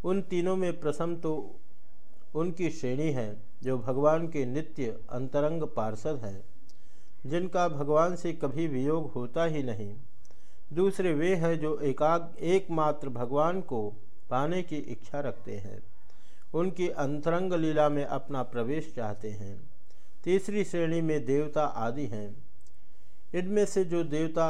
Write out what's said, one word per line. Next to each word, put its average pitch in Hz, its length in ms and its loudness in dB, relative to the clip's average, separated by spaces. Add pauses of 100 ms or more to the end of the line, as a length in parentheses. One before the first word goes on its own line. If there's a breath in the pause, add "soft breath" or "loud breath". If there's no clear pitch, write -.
उन 185 180 2
तीनों 180 340 0
में 175 240 0
प्रथम 160 360 0
तो 156 440 -2 (760)
उनकी 170 340 0
श्रेणी 135 420 0
है 107 300 -2 (220)
जो 131 140 0
भगवान 147 500 2
के 151 180 0
नित्य 127 540 -2 (100)
अंतरंग 147 540 0
पार्षद 120 600 0
हैं, 98 280 -2 (760 soft breath)
जिनका 175 420 0
भगवान 151 480 2
से 170 180 -2
कभी 143 340 0
वियोग 143 440 0
होता 123 340 0
ही 156 180 0
नहीं। 104 320 -2 (760 soft breath)
दूसरे 185 400 2
वे 170 220 2
हैं 165 240 2
जो 151 200 0
एकाग-, 151 600 2
एकमात्र 156 680 2
भगवान 143 520 2
को 110 320 0 (360)
पाने 156 340 0
की 160 140 -2
इच्छा 143 420 -2
रखते 107 380 -2
हैं, 101 260 -2 (680 soft breath)
उनकी 175 360 0
अंतरंग 165 640 0
लीला 151 360 4
में 143 160 0
अपना 135 380 0
प्रवेश 143 520 0
चाहते 107 340 -2
हैं। 101 400 -2 (540 soft breath)
तीसरी 196 400 2
श्रेणी 165 380 0
में 156 240 2
देवता 147 380 2
आदि 127 420 0
हैं। 104 380 -2 (920 soft breath)
इनमें 196 300 2
से 196 200 2
जो 170 180 0
देवता 156 460 0